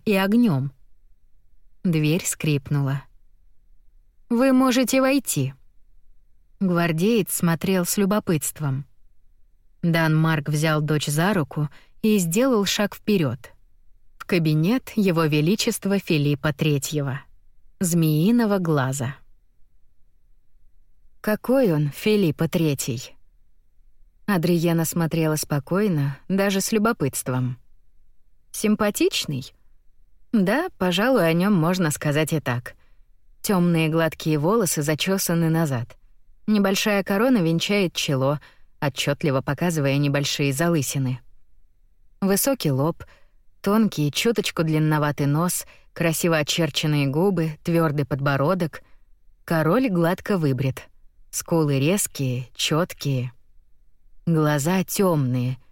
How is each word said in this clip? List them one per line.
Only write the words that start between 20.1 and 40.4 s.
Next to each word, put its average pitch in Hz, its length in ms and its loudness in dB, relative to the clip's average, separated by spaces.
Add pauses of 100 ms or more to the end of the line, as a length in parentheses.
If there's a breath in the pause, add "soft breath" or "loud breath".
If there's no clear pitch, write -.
«Какой 226 500 2
он, 151 180 0
Филиппа 185 600 0
Третий?» 143 640 -4 (1120)
Адриена 170 580 2
смотрела 160 540 -2
спокойно, 151 800 -2 (100)
даже 196 320 0
с - 140 -4
любопытством. 135 840 -2 (920)
«Симпатичный?» 208 1040 -2 (800)
Да, 233 340 2 (100)
пожалуй, 196 500 2
о 165 60 2
нём 185 200 2
можно 170 380 2
сказать 151 420 -2
и 151 80 0
так. 123 340 -6 (640)
Тёмные 175 460 2
гладкие 156 500 0
волосы 170 440 0
зачёсаны 170 680 0
назад. 147 480 -2 (500)
Небольшая 202 560 2
корона 226 340 2
венчает 170 560 0
чело, 139 460 -2 (400 soft breath)
отчётливо 143 600 -2
показывая 143 560 0
небольшие 143 540 0